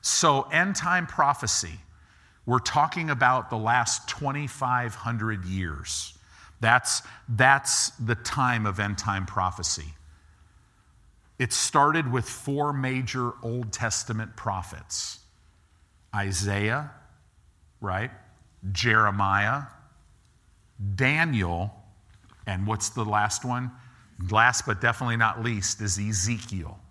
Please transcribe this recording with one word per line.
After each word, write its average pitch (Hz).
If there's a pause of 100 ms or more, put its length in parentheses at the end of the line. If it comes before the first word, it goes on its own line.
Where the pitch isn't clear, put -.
So 143
end 180
time 175
prophecy 139 (720)
we're 123
talking 156
about 127
the 120
last 117
twenty-five 131
hundred 110
years. 87 (440)
That's, 117 (260)
that's 127
the 113
time 123
of 98
end 101
time 95
prophecy. 90 (1400)
It 127
started 147
with 123
four 147
major 131 (100)
Old 117
Testament 110
prophets. - (960)
Isaiah, 101 (920)
right? 101 (640)
Jeremiah, 104 (1300)
Daniel, 113 (760)
and 98
what's 110
the 113
last 104
one? 123 (600)
Last 113
but 101
definitely 117
not 113
least 110
is 101
Ezekiel. 101 (120)